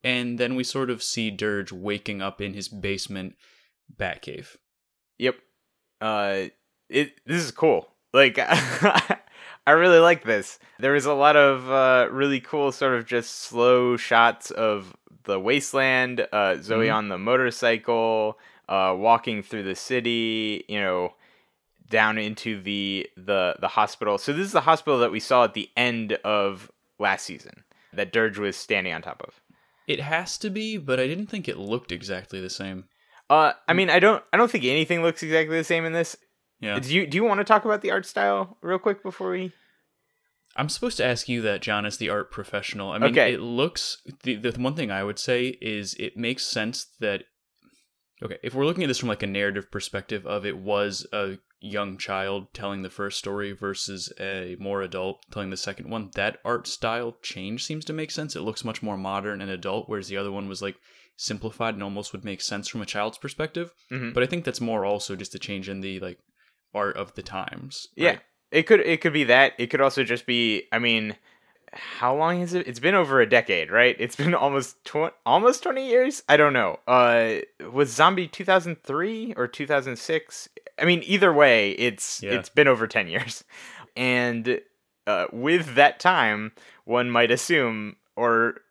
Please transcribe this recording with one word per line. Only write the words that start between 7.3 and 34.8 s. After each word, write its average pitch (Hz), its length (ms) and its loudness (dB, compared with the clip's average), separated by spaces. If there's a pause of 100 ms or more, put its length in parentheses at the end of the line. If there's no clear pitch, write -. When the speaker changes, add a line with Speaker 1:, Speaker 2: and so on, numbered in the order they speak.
Speaker 2:
is 135 80 -8
cool. 123 380 2 (240)
Like, 131 260 6
<laughs> - 0 -
I 156 800 2 (480)
really 165 320 8
like 170 260 6
this. 107 340 -2 (200)
There 135 160 2
is 139 100 2
a 147 100 0
lot 147 220 6
of, 135 340 6
uh, 131 400 6
really 139 300 0
cool 143 320 -2
sort 131 220 0
of 117 120 -4
just - 360 -4
slow 123 540 4
shots 117 540 4
of 104 460 -2 (280)
the 98 160 -2
wasteland, 127 920 0
uh, 98 300 2
Zoe 113 240 0
Speaker 1:
Mm-hmm. 110 100 2
Speaker 2:
on 107 120 -2
the 92 100 -6
motorcycle, 113 1200 0 (300)
uh, 95 280 2
walking 110 460 2
through 104 220 -8
the 95 100 -4
city, 113 960 -2
you 104 120 -4
know, 92 340 -2 (760)
down 110 260 4
into 107 460 -6
the, 98 440 -4 (100)
the, 92 440 0
the 92 80 -2
hospital. 107 480 0
So 143 160 -4
this 175 140 -4
is 196 60 -10
the 165 100 2
hospital 156 380 2
that 117 100 2
we 107 100 -6
saw 123 240 4
at - 100 0
the 107 220 -8
end 117 360 -2 (120)
of 101 460 -2 (280)
last 98 280 0
season - 380 -16 (280)
that 92 200 -4
Dirge 110 260 0
was 101 180 -4
standing 92 360 -2
on 80 100 -8
top - 240 -12
of. - 140 -20 (460)
Speaker 1:
It - 140 -4
has 160 380 -6
to 214 100 -8
be, 214 300 -6
but 135 220 -2
I 131 60 0
didn't 180 200 -6
think 196 220 -10
it - 100 -6
looked 104 340 -6
exactly 95 480 -10
the 92 80 -10
same. 95 360 -10 (440)
Speaker 2:
Uh, 156 240 6 (160)
I 165 40 4
Speaker 1:
Mm. 170 40 4
Speaker 2:
mean, 185 140 2
I 170 80 6
don't, 202 240 6 (100)
I 180 40 2
don't 233 140 4
think 170 140 -2
anything 160 380 0